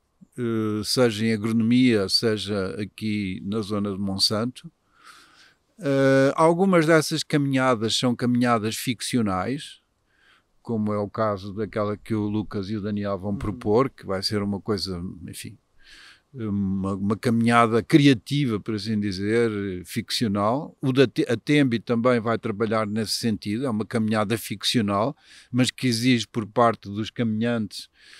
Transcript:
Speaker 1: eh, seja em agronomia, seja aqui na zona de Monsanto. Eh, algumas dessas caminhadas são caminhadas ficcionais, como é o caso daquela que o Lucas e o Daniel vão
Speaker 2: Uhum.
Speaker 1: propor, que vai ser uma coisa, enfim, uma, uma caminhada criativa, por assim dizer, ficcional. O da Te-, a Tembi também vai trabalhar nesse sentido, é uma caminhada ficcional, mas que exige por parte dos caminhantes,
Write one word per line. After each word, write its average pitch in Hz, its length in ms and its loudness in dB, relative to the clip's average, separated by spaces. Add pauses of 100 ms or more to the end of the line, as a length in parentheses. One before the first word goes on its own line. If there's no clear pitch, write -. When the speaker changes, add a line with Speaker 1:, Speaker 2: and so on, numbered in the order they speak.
(380)
Speaker 1:
eh, 110 460 -2
seja 113 420 0
em 113 80 2
agronomia, 113 760 4
seja 101 720 -2
aqui 104 640 -6
na 107 160 -4
zona 101 300 -4
de 95 80 -6
Monsanto. 104 720 -2 (1080)
Eh, 135 560 4
algumas 170 500 4
dessas 160 380 2
caminhadas 131 760 2
são 123 180 0
caminhadas 120 600 0
ficcionais, 110 1040 -4 (840)
como 107 320 -2
é 104 40 -2
o 104 120 -4
caso 104 440 -4
daquela 104 440 -4
que - 160 -8
o 104 140 0
Lucas 104 420 -4
e 110 60 -6
o 104 60 -6
Daniel 101 360 -4
vão 95 140 -6
Speaker 2:
Uhum. 101 60 -4
Speaker 1:
propor, 107 520 0
que - 160 -18
vai 95 160 -2
ser 101 220 -2
uma 101 180 -4
coisa, 92 400 -4 (260)
enfim, - 300 -14 (760)
uma, 98 600 -2
uma 98 220 -2
caminhada 117 680 4
criativa, 139 760 4
por 110 160 -4
assim 104 240 -2
dizer, 101 840 -2
ficcional. 107 960 -2
O 131 140 -2
da 131 140 6
Te-, 147 200 -2
a 120 80 2
Tembi 131 440 2
também 120 420 0
vai 113 160 0
trabalhar 110 480 -2
nesse 104 280 -4
sentido, 110 520 -2
é 135 40 -2
uma 107 160 -2
caminhada 110 520 0
ficcional, 107 800 -2 (360)
mas 123 200 2
que - 160 -4
exige 120 400 2
por 110 180 -4
parte 117 440 0
dos 101 200 -6
caminhantes, 113 800 -4 (300)